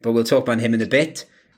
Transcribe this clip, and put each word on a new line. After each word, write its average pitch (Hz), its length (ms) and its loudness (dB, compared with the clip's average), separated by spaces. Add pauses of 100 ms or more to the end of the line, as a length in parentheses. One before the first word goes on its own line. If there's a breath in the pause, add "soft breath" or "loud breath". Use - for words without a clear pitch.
but 117 120 -2
we'll 117 120 2
talk 127 200 2
about 113 160 -2
him 117 120 -2
in 113 80 0
a 107 60 -2
bit. 147 400 -2 (320 soft breath)